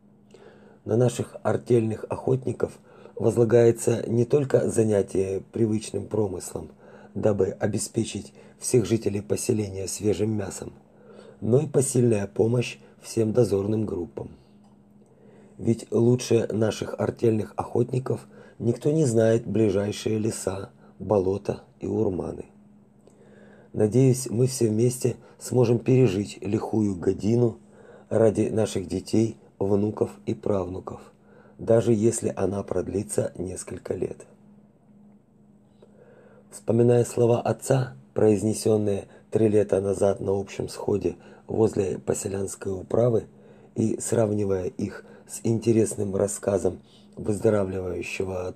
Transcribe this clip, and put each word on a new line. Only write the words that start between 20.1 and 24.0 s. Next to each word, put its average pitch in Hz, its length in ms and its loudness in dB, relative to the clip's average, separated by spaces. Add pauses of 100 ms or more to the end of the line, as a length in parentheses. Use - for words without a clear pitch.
леса, 104 520 -4 (280)
болота 98 680 0 (180)
и - 60 -6
урманы. 98 580 -4 (1300)
Надеюсь, 120 560 4